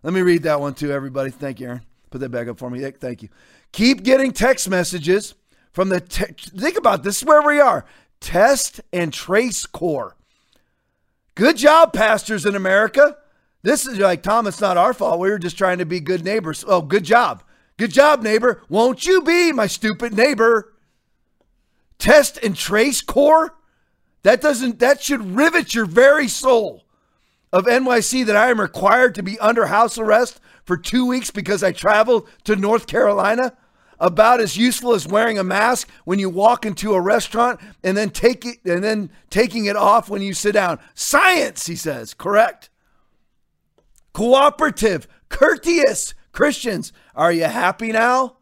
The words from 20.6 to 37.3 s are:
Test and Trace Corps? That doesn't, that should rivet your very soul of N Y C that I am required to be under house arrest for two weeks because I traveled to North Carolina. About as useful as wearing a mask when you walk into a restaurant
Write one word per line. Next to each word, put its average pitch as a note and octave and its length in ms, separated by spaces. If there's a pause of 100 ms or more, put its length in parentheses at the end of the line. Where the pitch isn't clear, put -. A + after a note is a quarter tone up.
Test C#4+ 440
and G3+ 140
Trace A3+ 460
Corps? D#4+ 520 (680)
That A3+ 180
doesn't, B3+ 380
that C4+ 240
should G#3+ 340
rivet D#4+ 380
your A3+ 100
very C4 440
soul - 560 (680)
of F#3+ 160
N B3+ 160
Y B3 160
C B3+ 240
that G#3+ 120
I A3 120
am A3+ 140
required G#3 520
to G3+ 80
be G3+ 180
under A3+ 260
house G#3 320
arrest A3+ 420 (240)
for F3+ 140
two A#3+ 260
weeks B3 260
because G3 320
I F#3+ 100
traveled G#3+ 540 (180)
to G#3+ 120
North G#3 300
Carolina. A3+ 640 (460)
About G#3+ 420
as E3+ 160
useful A#3+ 380
as F3 120
wearing G#3+ 320
a F#3 60
mask G#3 440 (160)
when F#3+ 140
you F#3+ 100
walk G#3+ 380
into G#3 280
a F#3 60
restaurant A3 600 (220)